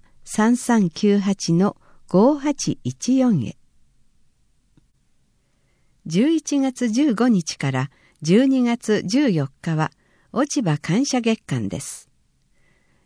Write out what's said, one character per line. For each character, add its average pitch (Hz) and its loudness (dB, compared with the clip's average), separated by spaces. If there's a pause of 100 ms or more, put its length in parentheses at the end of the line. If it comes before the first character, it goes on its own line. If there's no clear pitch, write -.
(240)
三 226 0
三 220 0
九 202 0
八 196 -2
の 180 2 (320)
五 254 4
八 285 -4
一 247 -2
四 226 2
へ。 - -12 (2500)
十 185 0
一 302 -2
月 254 -2
十 254 0
五 233 2
日 185 0
か 139 -2
ら 131 -4 (300)
十 190 4
二 262 2
月 233 -2
十 254 2
四 147 0 (120)
日 165 -4
は、 156 -2 (400)
落 277 -2
ち - -2
葉 156 0
感 214 0
謝 254 -2
月 226 -2
間 110 -4
で - -8
す。 - -16 (960)